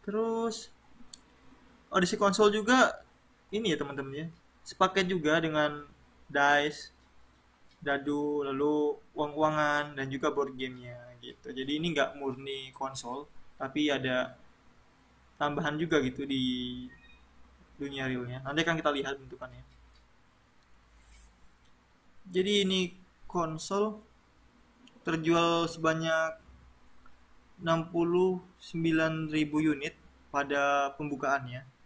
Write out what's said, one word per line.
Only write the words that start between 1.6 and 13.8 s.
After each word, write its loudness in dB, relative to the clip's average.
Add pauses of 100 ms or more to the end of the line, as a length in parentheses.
Odyssey 2
konsol 6
juga 4 (480)
ini -2
ya 0
teman-teman -6
ya, -8 (400)
sepaket 0
juga 2
dengan 0 (400)
dice, 2 (880)
dadu, 0
lalu 2 (160)
uang-uangan 0
dan -4
juga 0
board 0
gamenya -10 (240)
gitu. -14
Jadi -2
ini 0
nggak 0
murni -8
konsol, -8 (320)
tapi -2